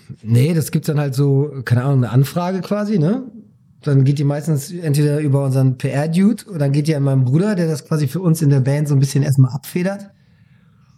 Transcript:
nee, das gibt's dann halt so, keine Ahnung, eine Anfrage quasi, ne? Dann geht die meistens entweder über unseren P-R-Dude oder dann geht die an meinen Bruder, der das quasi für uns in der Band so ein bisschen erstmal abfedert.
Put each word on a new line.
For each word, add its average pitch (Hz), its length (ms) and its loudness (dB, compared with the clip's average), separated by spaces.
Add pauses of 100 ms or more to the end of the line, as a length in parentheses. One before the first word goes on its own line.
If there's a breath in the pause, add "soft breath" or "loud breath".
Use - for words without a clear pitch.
(220 loud breath)
nee, 120 320 2
das 156 160 -2
gibt's - 160 -2
dann 147 140 0
halt 139 140 -2
so, 139 360 2 (140)
keine 120 200 2
Ahnung, 135 200 2
eine 110 80 -4
Anfrage 175 480 0
quasi, 208 380 -2
ne? 196 240 0 (600)
Dann 139 220 2
geht 139 140 2
die 151 60 0
meistens 143 460 -2
entweder 147 500 0
über 139 240 0
unseren 131 340 2
P-R-Dude 160 680 0
oder 190 100 -8
dann 139 140 0
geht 147 160 0
die 160 80 2
an 139 80 -2
meinen 135 200 2
Bruder, 170 300 2
der 175 140 0
das 151 180 -6
quasi 151 200 0
für 160 140 -6
uns 165 220 0
in 143 80 4
der 143 100 4
Band 143 280 0
so 147 60 2
ein 135 60 4
bisschen 139 220 2
erstmal 135 300 2
abfedert. 180 580 -6 (880 soft breath)